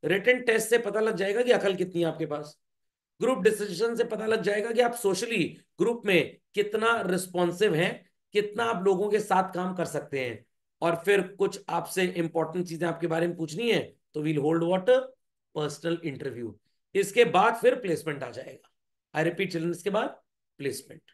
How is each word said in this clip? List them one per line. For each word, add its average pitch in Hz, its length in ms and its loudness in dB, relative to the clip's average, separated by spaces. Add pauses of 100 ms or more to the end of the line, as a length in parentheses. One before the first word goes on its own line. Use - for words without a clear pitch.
Written 240 380 2
टेस्ट 220 280 2
से 233 80 4
पता 208 220 -2
लग 220 160 0
जाएगा 196 260 0
कि 247 100 2
अकल 196 240 2
कितनी 180 260 -2
है 165 60 2
आपके 156 180 -4
पास, 147 340 -10 (640)
ग्रुप 247 160 2
डिस्कशन 208 580 0
से 233 80 0
पता 214 220 -4
लग 214 160 0
जाएगा 208 300 -2
कि 233 100 2
आप 240 120 2
सोशली 196 540 -2 (320)
ग्रुप 233 260 0
में 180 320 2 (160)
कितना 214 480 2
रिस्पॉन्सिव 180 720 0
हैं, 190 340 -2 (240)
कितना 208 300 -2
आप 220 200 -2
लोगों 196 260 2
के 208 100 2
साथ 185 340 0
काम 180 220 -4
कर 175 100 -2
सकते 135 440 -6
हैं। 110 160 -12 (360)
और 165 140 2
फिर 190 320 2
कुछ - 420 -4
आपसे 170 340 -2
important 170 640 -2
चीजें 165 200 -4
आपके 165 200 -4
बारे 165 200 0
में 175 100 -4
पूछनी 165 340 -2
है, - 240 -2 (180)
तो 151 100 -6
we'll 151 220 0
hold 165 240 2
what? 185 200 0 (680)
Personal 165 480 -4
interview। 120 560 -8 (360)
इसके 196 300 6
बाद 202 300 4
फिर 254 240 4
placement 156 440 -4
आ 120 80 -12
जाएगा। 131 400 -16 (440)
I 156 80 0
repeat 175 220 0
children, 170 260 -4
इसके 170 180 -6
बाद 220 340 -4 (340)
placement। - 440 -8 (120)